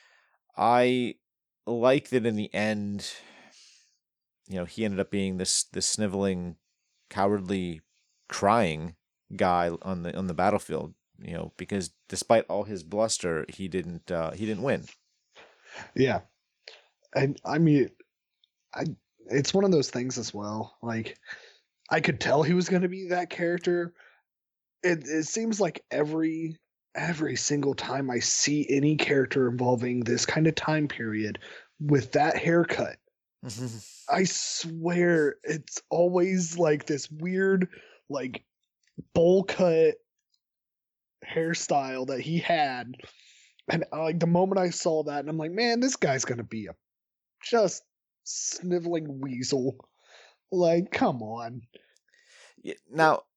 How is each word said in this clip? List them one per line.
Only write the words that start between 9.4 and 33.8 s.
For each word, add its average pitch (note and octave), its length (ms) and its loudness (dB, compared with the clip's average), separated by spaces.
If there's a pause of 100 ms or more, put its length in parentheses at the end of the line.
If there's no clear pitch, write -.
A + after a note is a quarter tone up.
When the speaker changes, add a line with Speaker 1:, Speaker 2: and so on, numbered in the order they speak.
Speaker 1:
on F2+ 200 -6
the, F2 140 -6
on F#2+ 120 -4
the F2 60 -4
battlefield, F2+ 600 -2 (260)
you E2 140 -12
know, D#2+ 220 -8
because F#2+ 340 -6 (180)
despite A2+ 400 4
all G2+ 160 -4
his G2+ 180 -10
bluster, F2 640 -2
he F#2+ 200 -10
didn't, E2+ 420 -8
uh, E2 220 -2
he G2 140 -8
didn't G#2+ 160 -4
win. G#2+ 220 -2 (1080)
Speaker 2:
Yeah. B2+ 260 2 (920)
And C#3 300 0
I C3+ 140 -2
mean, D3 320 6 (840)
I, - 100 -6 (440)
it's C#3 260 0
one G3 100 4
of G3 80 6
those D3 180 2
things B2 280 -4
as A2 140 -8
well. G#2 500 -8
Like, A2+ 360 -6 (720)
I D#3+ 100 0
could D#3+ 200 0
tell D3+ 220 4
he D#3+ 120 2
was F3+ 140 2
gonna F#3 200 2
be F#3 200 -8
that F3 220 -2
character. F3 640 -2 (920)
It, E3+ 240 0
it D#3 160 0
seems A3 360 -2
like E3 300 0
every, D#3+ 680 -2 (360)
every D3+ 400 -2
single C#3 400 0
time C3 360 -4
I A#2+ 100 -2
see D3 480 0
any C#3+ 280 4
character C3+ 520 2
involving B2 520 0
this A#2 240 0
kind D#3+ 220 2
of D#3 80 4
time D#3 320 0
period A2 540 -4 (400)
with C#3+ 320 2
that D3 240 2
haircut, - 640 2 (440)
Speaker 1:
<laughs> A2+ 640 -10